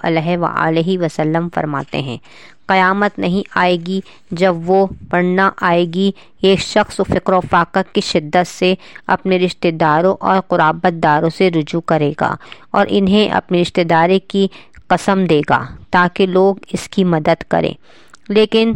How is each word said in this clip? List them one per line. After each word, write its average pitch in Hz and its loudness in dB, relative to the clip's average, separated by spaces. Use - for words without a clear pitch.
علیہ 165 0
وآلہ 165 0
وسلم 165 -2
فرماتے 147 -4
ہیں، 135 -8
"قیامت 196 2
نہیں 190 -2
آئے 180 2
گی 190 -4
جب 175 0
وہ، 190 4
ورنہ 180 0
آئے 175 2
گی، 185 0
ایک 190 4
شخص - -2
فقر - -2
و 185 4
فاقہ - 2
کی 208 -2
شدت 170 0
سے 185 -2
اپنے 185 0
رشتہ 180 -2
داروں 165 2
اور 190 0
قرابت 165 0
داروں 160 2
سے 185 0
رجوع 165 -2
کرے 151 0
گا 143 -2
اور 196 2
انہیں 202 2
اپنے 180 0
رشتہ 175 -2
داری 170 2
کی 196 -2
قسم 190 0
دے 160 2
گا 131 0
تاکہ 180 2
لوگ 185 2
اس - -8
کی 196 0
مدد 165 0
کریں، 165 0
لیکن 220 2